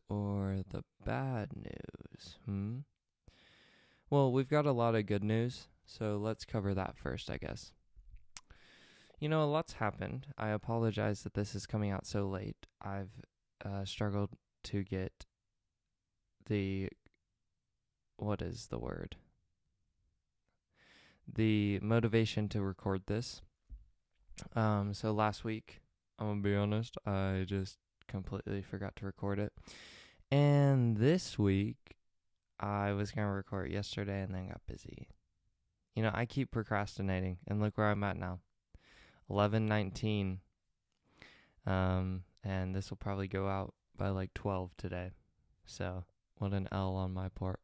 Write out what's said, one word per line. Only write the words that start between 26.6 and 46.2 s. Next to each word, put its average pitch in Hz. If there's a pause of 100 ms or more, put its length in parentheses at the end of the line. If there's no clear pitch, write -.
I 95
just 95 (300)
completely 98
forgot 98
to -
record 98
it. 107 (800)
And 143
this 147
week, 101 (640)
I 101
was 101
gonna 104
record 98
it -
yesterday 98
and 98
then 92
got -
busy. - (840)
You 110
know, 110
I 117
keep 131
procrastinating, 98
and 104
look 107
where 104
I'm 101
at 95
now. 90 (880)
Eleven 104
nineteen. 101 (1200)
Um, 92 (200)
and 95
this 98
will 101
probably 98
go 95
out 98 (220)
by, 98
like, 95
twelve 92
today. 90 (540)
So, 92 (320)